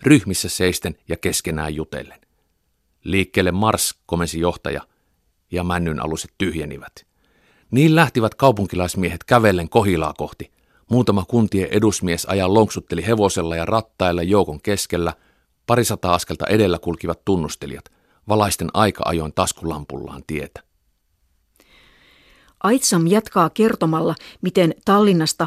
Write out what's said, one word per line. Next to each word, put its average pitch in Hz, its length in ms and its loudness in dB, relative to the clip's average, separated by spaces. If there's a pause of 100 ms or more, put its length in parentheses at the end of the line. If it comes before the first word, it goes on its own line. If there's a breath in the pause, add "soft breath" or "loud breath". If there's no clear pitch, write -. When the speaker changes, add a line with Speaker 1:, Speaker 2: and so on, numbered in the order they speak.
Speaker 1:
ryhmissä 110 460 2
seisten 90 480 -2 (120)
ja 85 80 -4
keskenään 78 580 -4
jutellen. - 460 -12 (840)
"Liikkeelle 92 480 0
mars", 107 420 -2 (120)
komensi 82 340 -4
johtaja, 73 400 -4 (720)
ja 87 140 -4
männyn 87 360 -4
aluset 80 380 -8
tyhjenivät. 76 680 -8 (640)
Niin 156 260 4
lähtivät 120 380 2
kaupunkilaismiehet 92 880 0
kävellen 101 440 2
Kohilaa 85 500 2
kohti. - 320 -10 (400)
Muutama 113 380 2
kuntien 101 420 0
edusmies 95 560 0
ajan 95 280 0
lonksutteli 95 520 0
hevosella 95 500 0
ja 82 80 -4
rattailla 92 580 -2
joukon 90 400 0
keskellä. 87 500 -4 (540)
Parisataa 110 480 0
askelta - 320 -4
edellä 95 320 2
kulkivat 85 460 -8
tunnustelijat, 76 600 -4 (440)
valaisten 101 460 0
aika 101 320 0
ajoin 78 260 -2
taskulampullaan 73 920 -6
tietä. - 360 -10 (2000 soft breath)
Speaker 2:
Aitsam 196 440 2
jatkaa 185 440 2
kertomalla, 165 640 0 (280 loud breath)
miten 180 320 2 (100)
Tallinnasta 190 640 2